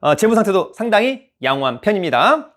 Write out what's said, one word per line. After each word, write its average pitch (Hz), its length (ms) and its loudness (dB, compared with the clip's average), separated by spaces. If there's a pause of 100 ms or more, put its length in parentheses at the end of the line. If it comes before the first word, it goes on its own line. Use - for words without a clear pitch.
어, 147 140 2
재무 220 200 2
상태도 196 400 0
상당히 233 560 -2 (120)
양호한 131 380 -2
편입니다. 196 760 0